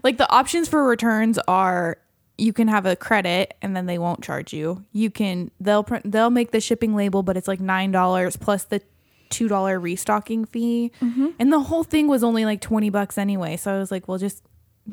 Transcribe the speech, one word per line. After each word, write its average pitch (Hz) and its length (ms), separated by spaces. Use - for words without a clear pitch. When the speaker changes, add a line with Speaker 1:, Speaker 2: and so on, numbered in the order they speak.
Speaker 1:
like, 247 140
the - 140
options 285 360
for 302 160
returns 226 540
are 185 500
you 214 140
can 226 140
have 208 200
a 185 80
credit 185 680
and 196 140
then 185 100
they 175 140
won't 170 240
charge - 300
you. 170 380
You 214 200
can, 185 480
they'll 208 240
print, 208 280
they'll 220 200
make 240 180
the 220 100
shipping 220 360
label, 196 260
but 185 160
it's, 180 100
like, 190 120
nine 190 320
dollars 185 460
plus 202 260
the 202 180
two - 180
dollar 190 320
restocking 208 640
fee. 233 480
Speaker 2:
Mm-hmm. 254 260
Speaker 1:
And 277 140
the 302 80
whole 320 240
thing 302 240
was 262 140
only, 226 200
like, 214 160
twenty 214 300
bucks 202 280
anyway. 196 380
So 196 180
I 196 60
was 196 100
like, 185 180
"Well, 185 100
just, 196 260